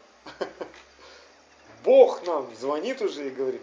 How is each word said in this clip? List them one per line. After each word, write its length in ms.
<laughs> 1400
Бог 420
нам 300
звонит 460
уже 260
и 20
говорит: 340